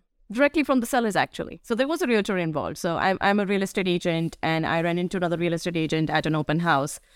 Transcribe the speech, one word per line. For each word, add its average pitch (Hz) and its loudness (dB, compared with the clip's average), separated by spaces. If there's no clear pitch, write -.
directly 285 2
from 262 2
the 226 0
sellers, 233 0
actually. - -2
So 226 -2
there 254 2
was 320 -2
a 349 0
realtor 214 2
involved. 147 -2
So 170 -2
I'm, 190 2
I'm 202 4
a 208 0
real 196 0
estate 196 -2
agent, 170 0
and 160 0
I 165 0
ran 170 0
into 175 -2
another 170 0
real 170 0
estate 170 -4
agent 156 0
at 151 0
an 156 0
open 151 0
house. 151 0